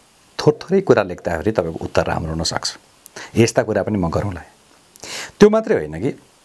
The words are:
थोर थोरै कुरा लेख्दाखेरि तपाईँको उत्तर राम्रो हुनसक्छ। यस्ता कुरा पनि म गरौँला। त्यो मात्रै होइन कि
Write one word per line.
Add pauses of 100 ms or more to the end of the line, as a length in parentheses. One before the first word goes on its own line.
(380)
थोर
थोरै
कुरा
लेख्दाखेरि
तपाईँको
उत्तर
राम्रो
हुनसक्छ। (680)
यस्ता
कुरा
पनि
म
गरौँला। (960)
त्यो
मात्रै
होइन
कि (340)